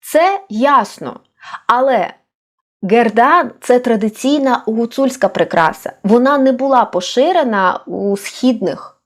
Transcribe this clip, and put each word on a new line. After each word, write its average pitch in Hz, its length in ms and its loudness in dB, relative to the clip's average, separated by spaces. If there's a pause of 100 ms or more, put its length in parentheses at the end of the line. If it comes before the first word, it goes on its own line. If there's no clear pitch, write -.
Це 381 480 0
ясно, 220 680 -2 (480)
але... 247 460 0 (680)
Гердан — 233 720 2 (100)
це 247 180 2
традиційна 247 840 0
гуцульська 233 640 -2
прикраса. 165 640 -2 (100)
Вона 247 340 4
не 269 140 4
була 254 340 2
поширена 240 1000 0
у 196 320 -4
східних - 880 -4